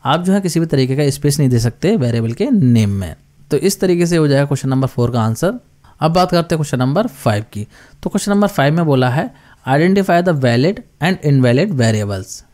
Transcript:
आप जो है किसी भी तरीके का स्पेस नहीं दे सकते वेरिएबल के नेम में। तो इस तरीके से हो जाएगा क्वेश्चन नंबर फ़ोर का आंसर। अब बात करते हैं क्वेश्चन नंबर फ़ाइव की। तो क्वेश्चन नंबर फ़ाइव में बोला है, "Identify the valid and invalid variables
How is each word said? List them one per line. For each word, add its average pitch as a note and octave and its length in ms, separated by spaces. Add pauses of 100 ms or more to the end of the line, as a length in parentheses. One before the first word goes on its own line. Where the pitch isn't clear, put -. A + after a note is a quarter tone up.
आप D3+ 180
जो F#3+ 100
है G3+ 80
किसी E3 200
भी E3 60
तरीके C3 300
का D3 140
स्पेस C#3+ 280
नहीं C#3 100
दे B2 100
सकते D#3 380
वेरिएबल A#2 360
के A3 180
नेम A#2+ 400
में। F#2+ 240 (360)
तो D3 60
इस F#3 240
तरीके F3 260
से E3+ 100
हो D#3 120
जाएगा C#3 160
क्वेश्चन C#3 240
नंबर C3 200
फ़ोर A#2+ 220
का A#2+ 120
आंसर। A2+ 320 (460)
अब D#3+ 120
बात F3+ 180
करते E3+ 240
हैं D#3 40
क्वेश्चन C#3+ 200
नंबर C#3 280
फ़ाइव G#2+ 460
की। G#2 140 (360)
तो F#3 80
क्वेश्चन G3+ 220
नंबर G3+ 160
फ़ाइव D3 260
में E3+ 120
बोला B2+ 220
है, E3 220 (380)
"Identify F3 540
the F3+ 120
valid C3 460 (220)
and F3+ 140 (100)
invalid C3+ 460
variables G#2+ 680 (120)